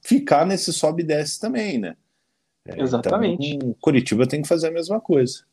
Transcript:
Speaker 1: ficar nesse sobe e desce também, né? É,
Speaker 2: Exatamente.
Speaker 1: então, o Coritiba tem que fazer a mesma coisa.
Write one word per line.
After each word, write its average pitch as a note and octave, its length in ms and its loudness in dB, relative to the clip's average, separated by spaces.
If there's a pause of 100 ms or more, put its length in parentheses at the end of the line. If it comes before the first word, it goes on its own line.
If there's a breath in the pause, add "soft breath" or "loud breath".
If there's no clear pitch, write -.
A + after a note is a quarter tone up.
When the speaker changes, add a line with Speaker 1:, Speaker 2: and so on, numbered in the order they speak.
Speaker 1:
ficar F3+ 460 4
nesse F#3 260 -2
sobe D#3+ 300 0
e D#3+ 40 -4
desce D3+ 340 -2
também, G#3 360 -4
né? F2+ 200 -6 (680)
É, - 160 -10
Speaker 2:
Exatamente. D3 760 -2
Speaker 1:
então, B2+ 140 -4
o G#2+ 40 -4
Coritiba B2+ 540 2
tem D3+ 140 -2
que D3+ 40 -6
fazer E3 220 0
a D#3+ 40 -6
mesma E3+ 280 -2
coisa. C3+ 420 0 (100)